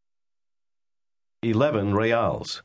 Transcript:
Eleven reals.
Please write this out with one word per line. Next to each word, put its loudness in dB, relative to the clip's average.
Eleven 0
reals. 0